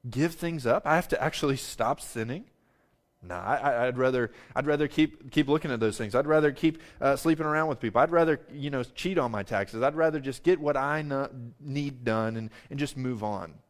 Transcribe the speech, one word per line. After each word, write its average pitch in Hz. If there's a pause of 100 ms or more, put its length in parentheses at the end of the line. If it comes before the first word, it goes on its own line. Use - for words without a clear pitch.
give 151
things 165
up. 120
I 151
have 175
to -
actually 139
stop -
sinning." 123 (760)
Nah, 90
I, 98
I, 127
I'd 123
rather, 127 (240)
I'd -
rather 147
keep, 151
keep 143
looking 156
at 113
those 107
things. 110
I'd 139
rather 151
keep, 160 (200)
uh, 139
sleeping 160
around 156
with 139
people. 113
I'd 160
rather, 165 (100)
you 143
know, 135
cheat 180
on 127
my 104
taxes. 110
I'd 147
rather 156
just 131
get 175
what 147
I 147
no-, 139 (300)
need 139
done 110
and, 110 (200)
and 143
just 143
move 127
on. 95 (140)